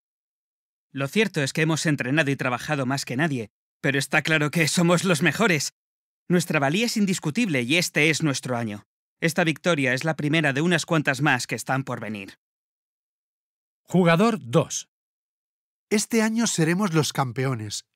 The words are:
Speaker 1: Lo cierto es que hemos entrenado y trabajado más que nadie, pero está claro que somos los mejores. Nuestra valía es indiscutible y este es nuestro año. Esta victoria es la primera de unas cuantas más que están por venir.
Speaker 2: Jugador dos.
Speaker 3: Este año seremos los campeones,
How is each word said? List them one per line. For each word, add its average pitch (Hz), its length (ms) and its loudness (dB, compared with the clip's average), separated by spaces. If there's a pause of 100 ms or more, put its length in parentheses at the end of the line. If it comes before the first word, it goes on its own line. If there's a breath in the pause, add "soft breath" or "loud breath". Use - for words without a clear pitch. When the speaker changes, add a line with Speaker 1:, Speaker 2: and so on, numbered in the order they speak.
(920)
Speaker 1:
Lo 135 140 -4
cierto 202 340 0
es 135 120 -2
que 160 100 -2
hemos 160 240 0
entrenado 139 460 0
y 127 40 0
trabajado 131 480 -4
más 135 200 -2
que 123 120 -6
nadie, 135 340 -2 (300)
pero 139 180 0
está 147 240 2
claro 151 280 0
que 160 160 2
somos 170 380 2
los 175 180 2
mejores. 170 500 0 (560)
Nuestra 175 300 2
valía 151 280 2
es 233 100 -4
indiscutible 180 680 0
y 123 140 0
este 165 340 2
es 156 140 0
nuestro 131 320 -2
año. 107 300 -8 (340)
Esta 165 240 0
victoria 151 500 0
es 131 100 -4
la 156 120 -2
primera 147 360 0
de 135 100 0
unas 170 220 0
cuantas 139 380 0
más 139 240 2
que - 80 -6
están 131 300 -4
por 123 160 -8
venir. 104 380 -12 (1500)
Speaker 2:
Jugador 180 560 4
dos. 123 480 -2 (1040)
Speaker 3:
Este 220 320 2
año 220 260 0
seremos 170 440 0
los 156 200 2
campeones, 127 840 -4